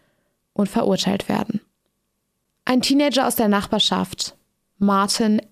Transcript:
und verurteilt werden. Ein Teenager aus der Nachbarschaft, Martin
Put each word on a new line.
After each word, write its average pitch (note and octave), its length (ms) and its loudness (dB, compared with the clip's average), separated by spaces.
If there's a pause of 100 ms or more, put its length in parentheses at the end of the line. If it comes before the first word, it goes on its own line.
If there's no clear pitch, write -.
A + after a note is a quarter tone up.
(540)
und G3+ 160 -2
verurteilt G3 580 -2
werden. G#3 320 -4 (1040)
Ein B3+ 180 0
Teenager C#4 460 2
aus A#3 80 -2
der G#3+ 140 2
Nachbarschaft, F#3+ 840 -2 (420)
Martin G3+ 640 2 (100)